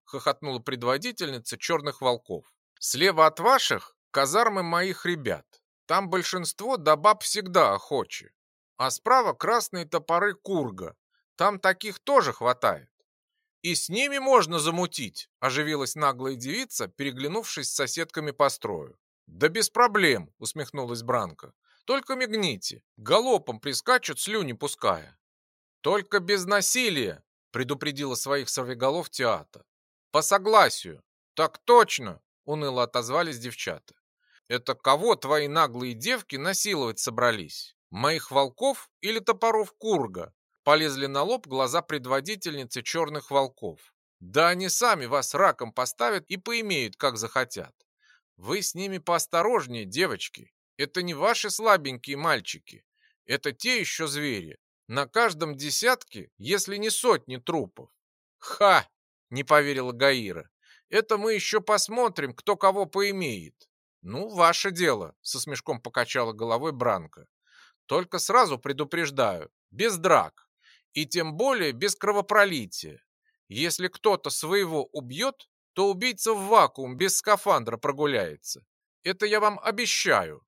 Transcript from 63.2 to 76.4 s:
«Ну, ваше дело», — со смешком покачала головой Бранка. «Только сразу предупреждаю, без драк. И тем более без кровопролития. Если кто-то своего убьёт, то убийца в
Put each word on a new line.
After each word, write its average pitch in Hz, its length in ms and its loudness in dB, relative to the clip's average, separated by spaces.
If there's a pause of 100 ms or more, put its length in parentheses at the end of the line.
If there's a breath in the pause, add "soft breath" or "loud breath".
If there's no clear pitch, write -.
«Ну, 123 260 -8
ваше 180 440 4
дело», — 135 500 -2
со - 180 -8
смешком 135 400 -8
покачала 120 540 -4
головой 117 400 -2
Бранка. 98 520 -2 (600 soft breath)
«Только 180 340 -2
сразу 196 400 2
предупреждаю, 139 920 -2 (220)
без 190 260 -2
драк. 151 500 4 (500 soft breath)
И 151 80 -2
тем 156 300 -4
более 208 380 0
без 185 220 -2
кровопролития. 196 1080 0 (460)
Если 160 380 -2
кто-то 175 440 0
своего 160 540 -2
убьёт, 156 640 -8 (260)
то 196 180 2
убийца 226 420 -2
в 196 140 -4